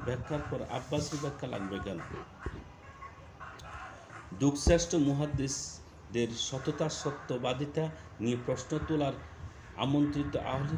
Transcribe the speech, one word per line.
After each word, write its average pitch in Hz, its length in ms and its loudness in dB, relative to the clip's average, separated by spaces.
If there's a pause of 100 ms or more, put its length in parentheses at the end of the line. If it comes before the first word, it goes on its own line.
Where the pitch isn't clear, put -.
ব্যাখ্যার 127 340 0 (120)
পর 135 80 -2 (160)
আব্বাসী 147 460 -2
ব্যাখ্যা 143 260 -4
লাগবে 98 360 -2
কেন? 92 160 -4 (2500)
যুগশ্রেষ্ঠ 165 560 6
মুহাদ্দিসদের 139 1300 2 (100)
সততা, 151 520 0
সত্যবাদিতা 139 1000 0 (300)
নিয়ে 120 260 4
প্রশ্ন 135 420 0
তোলার 143 260 4 (640)
আমন্ত্রিত 143 600 4
আহলে 143 400 0